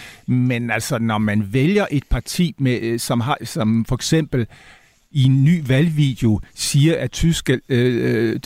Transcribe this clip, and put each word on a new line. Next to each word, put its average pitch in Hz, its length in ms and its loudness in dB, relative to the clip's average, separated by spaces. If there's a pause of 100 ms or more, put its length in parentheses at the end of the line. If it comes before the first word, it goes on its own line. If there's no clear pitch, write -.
(260)
Men 123 460 0
altså, 113 260 -2
når 113 200 0
man 107 340 0
vælger 170 400 2
et 143 180 -2
parti, 156 480 -2
med, 127 240 0
øh, 117 180 -2
som 123 200 -2
har, 131 240 -2
som 113 420 -2
for 127 100 -4
eksempel 139 520 0 (680)
i 143 100 2
en 135 200 4
ny 160 240 2
valgvideo 131 720 2 (160)
siger, 151 420 2
at 127 140 -4
tyske, 156 480 0 (100)
øh, 120 760 0